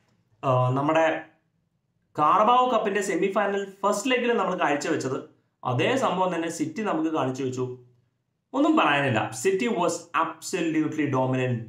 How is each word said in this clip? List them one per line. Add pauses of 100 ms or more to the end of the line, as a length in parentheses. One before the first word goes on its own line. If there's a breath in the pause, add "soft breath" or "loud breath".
(440)
ആ,
നമ്മുടെ (960)
കാർബാവോ
കപ്പിന്റെ
സെമി
ഫൈനൽ (100)
ഫസ്റ്റ്
ലെഗിൽ
നമ്മൾ
കാഴ്ചവെച്ചത്, (340)
അതേ
സംഭവം
തന്നെ
സിറ്റി
നമുക്ക്
കാണിച്ചു
വെച്ചു. (720)
ഒന്നും
പറയാനില്ല, (160)
City
was (300)
absolutely
dominant. (120)